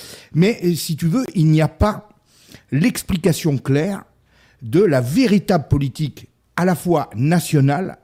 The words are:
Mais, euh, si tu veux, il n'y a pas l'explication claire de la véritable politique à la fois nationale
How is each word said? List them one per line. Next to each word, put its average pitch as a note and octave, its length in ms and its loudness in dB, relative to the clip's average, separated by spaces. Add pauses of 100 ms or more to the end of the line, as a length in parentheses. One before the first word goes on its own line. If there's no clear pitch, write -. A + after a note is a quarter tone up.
(340)
Mais, F#3 300 2
euh, F3 100 0
si D#3+ 220 -6
tu E3+ 120 -4
veux, A#3 180 0 (100)
il D#3+ 120 2
n'y D#3 140 4
a D3+ 60 2
pas - 400 -4 (640)
l'explication D#3+ 840 0
claire D#3 480 -4 (560)
de B2 200 0
la C#3+ 200 4
véritable F#3 640 0
politique C#3+ 640 -4 (260)
à F3 100 -2
la F#3 80 2
fois E3 420 -2
nationale D3 880 0